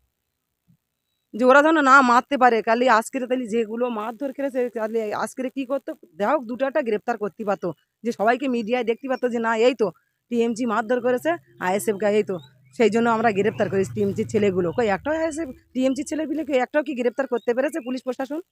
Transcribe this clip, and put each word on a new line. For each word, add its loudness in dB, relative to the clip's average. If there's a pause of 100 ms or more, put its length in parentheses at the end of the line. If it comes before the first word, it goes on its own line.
(1300)
যে 0
ওরা 8
যেন 4
না 8
মারতে 2
পারে। 4
কালি 2
আজকের 0
তাহলে -2
যেগুলো -2
মারধর -6
করেছে, -4
তাহলে -4
আজকের -4
কি -8
করতো? -6
দেখ, -2
দুটো -6
একটা -2
গ্রেপ্তার -2
করতে -8
পারতো, -2 (300)
যে -4
সবাইকে 0
মিডিয়ায় -2
দেখতে -4
পারতো -2
যে -2
না, 0
এই 4
তো 0 (380)
টিএমসি 0
মারধর 0
করেছে 0 (240)
আইএসএফকে, -2
এই 4
তো। -6 (400)
সেই 4
জন্য 2
আমরা 2
গ্রেপ্তার -2
করেছি -2
টিএমসি -2
ছেলেগুলো। 0
কই 0
একটাও -2
আইএসএফ -4 (240)
টিএমসি 0
ছেলেপিলেকে -6
একটাও 0
কি -6
গ্রেপ্তার -2
করতে -2
পেরেছে -2
পুলিশ -6
প্রশাসন? -6 (120)